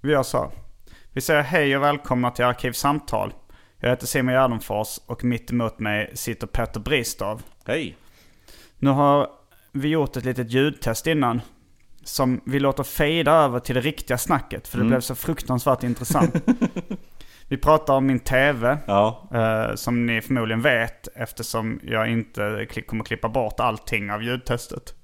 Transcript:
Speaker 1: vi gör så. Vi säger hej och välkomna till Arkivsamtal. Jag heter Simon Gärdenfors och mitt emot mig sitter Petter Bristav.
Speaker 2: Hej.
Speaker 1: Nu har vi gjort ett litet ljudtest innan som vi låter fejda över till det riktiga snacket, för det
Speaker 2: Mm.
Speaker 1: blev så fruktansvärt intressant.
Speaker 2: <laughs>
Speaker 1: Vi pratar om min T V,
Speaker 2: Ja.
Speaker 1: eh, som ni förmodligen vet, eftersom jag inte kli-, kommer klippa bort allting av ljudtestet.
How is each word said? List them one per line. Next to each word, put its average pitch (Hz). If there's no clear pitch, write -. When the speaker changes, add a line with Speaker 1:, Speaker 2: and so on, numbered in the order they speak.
Speaker 1:
vi 143
gör 135
så. -
Vi 135
säger 151
hej 143
och 139
välkomna 135
till 123
Arkivsamtal. 123
Jag 120
heter 127
Simon 127
Gärdenfors 117
och -
mitt 120
emot 117
mig 104
sitter 120
Petter -
Bristav. 113
Speaker 2:
Hej. 131
Speaker 1:
Nu 139
har 143
vi 139
gjort 151
ett 123
litet 123
ljudtest 131
innan 131
som 127
vi 135
låter 139
fejda 156
över 139
till 127
det 127
riktiga 127
snacket, -
för -
det 120
Speaker 2:
Mm. 113
Speaker 1:
blev 131
så 127
fruktansvärt 131
intressant. 131
Speaker 2:
<laughs> -
Speaker 1:
Vi 139
pratar 151
om 135
min 131
T 135
V, 123
Speaker 2:
Ja. 107
Speaker 1:
eh, 113
som 120
ni 117
förmodligen 113
vet, 120
eftersom 113
jag 113
inte 107
kli-, 110
kommer 110
klippa -
bort 113
allting 107
av 107
ljudtestet. 120